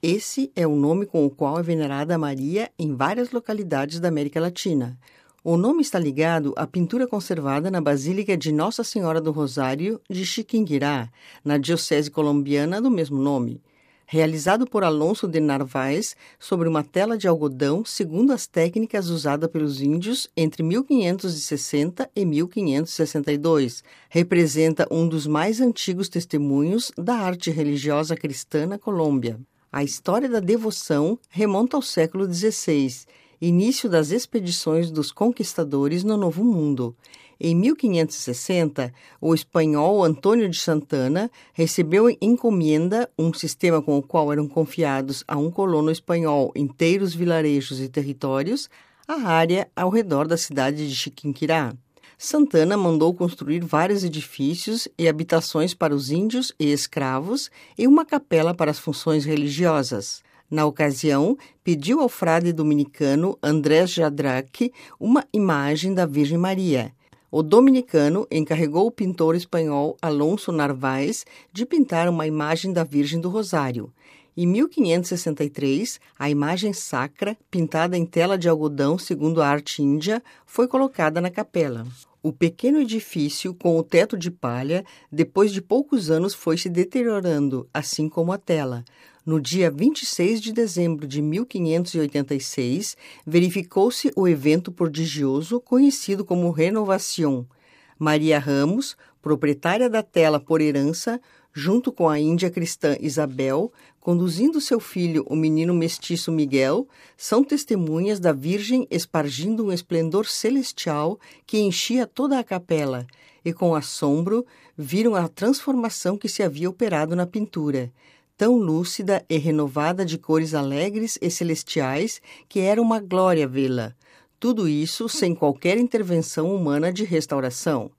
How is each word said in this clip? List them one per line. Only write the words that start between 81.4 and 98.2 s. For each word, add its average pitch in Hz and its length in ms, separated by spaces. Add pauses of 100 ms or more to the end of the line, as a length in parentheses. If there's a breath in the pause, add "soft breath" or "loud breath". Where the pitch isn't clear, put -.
O 156 100
pequeno 240 480
edifício, 185 720
com 175 240
o 160 60
teto 185 340
de 175 140
palha, 139 540 (260 loud breath)
depois 175 420
de 190 80
poucos 220 520
anos 175 220
foi 160 220
se 170 120
deteriorando, 175 1080
assim 151 340
como 165 240
a 202 60
tela. 131 460 (420 soft breath)
No 160 140
dia 165 300
vinte 214 320
e - 40
seis 202 320
de 214 140
dezembro 175 540
de 143 160
mil 160 240
quinhentos 175 480
e 170 40
oitenta 143 360
e 139 60
seis, 135 540 (320 loud breath)
verificou-se 185 880
o 185 140
evento 156 420
prodigioso 160 880
conhecido 247 680
como 175 240
Renovación. 175 920 (540 soft breath)
Maria 156 400